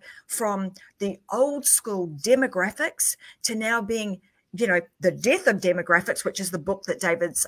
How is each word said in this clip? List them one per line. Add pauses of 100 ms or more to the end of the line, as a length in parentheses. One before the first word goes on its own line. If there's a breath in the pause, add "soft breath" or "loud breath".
(260 loud breath)
from (260 loud breath)
the (120)
old
school
demographics (260 loud breath)
to
now
being, (340)
you
know, (200)
the
death
of
demographics,
which
is
the
book
that
David's,